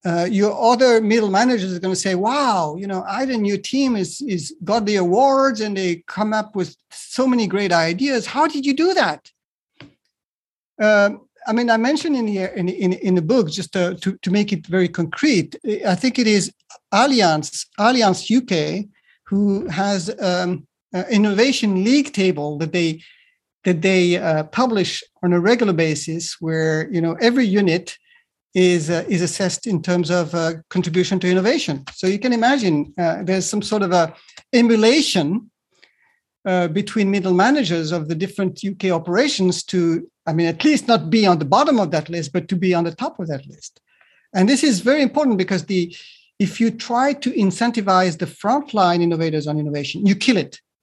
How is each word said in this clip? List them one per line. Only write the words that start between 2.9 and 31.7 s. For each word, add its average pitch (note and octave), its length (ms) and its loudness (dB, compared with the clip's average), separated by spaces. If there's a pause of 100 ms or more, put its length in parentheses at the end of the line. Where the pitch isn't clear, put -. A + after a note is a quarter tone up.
Aiden, A#3+ 340 -4
your G3+ 140 0
team B3+ 380 -2
is, F#3 240 -6
is F#3 420 -6
got G#3 240 0
the G#3 80 0
awards A#3+ 680 2
and G#3 160 -4
they F3 300 -4
come G#3+ 260 -4
up G#3+ 220 -4
with F#3 220 -6 (140)
so - 360 -4
many A#3+ 220 0
great F#3+ 240 0
ideas. F#3 520 0
How D4 220 0
did D4+ 180 -4
you C#4 80 0
do E4 220 2
that?" F#3 380 -2 (1500)
Um, G#3 420 4 (260)
I A3 40 -2
mean, A#3 180 0
I A3+ 60 4
mentioned D4 380 0
in A#3 120 -2
the, G3 320 -4
in, F3 100 -2
in, F#3 240 0
in F#3 220 0
the F3 80 2
book, F#3 280 2
just F3 220 -10
to, F3+ 220 -2
to, F#3+ 240 -6
to - 120 -6
make G#3 220 0
it D#3+ 140 -6
very F3+ 200 2
concrete, F3 680 -2 (300)
I F3+ 80 2
think B3+ 240 -2
it A#3 80 2
is G#3 260 2 (400)
Allianz, G3 720 2 (140)
Allianz G#3+ 500 2
U B3 140 4
K, E3+ 440 -2 (380)
who G3+ 440 0
has, F#3+ 420 -2 (100)
um, F3+ 460 -2 (260)
an F#3 160 -4
innovation G#3 760 2
league C4+ 280 2
table D3+ 460 -2
that D#3+ 140 -4
they, E3 300 -2 (600)
that F3 160 0
they, F3+ 380 2
uh, D#3+ 260 0
publish A3 580 -2 (200)
on F3+ 100 2
a F3 80 4
regular A3 320 2
basis, D#3+ 680 -4
where, D#3+ 520 -2
you F3+ 100 -2
know, E3 140 -2
every A#3+ 320 2
unit F#3 500 0 (560)
is, F3+ 380 2
uh, E3+ 180 -2
is F3 140 0
assessed F3+ 440 -4
in F#3 140 -2
terms F3 300 -2
of, F3 240 0
uh, E3 200 -2 (140)
contribution F3+ 520 -2
to F3+ 100 0
innovation. F#3 520 0 (120)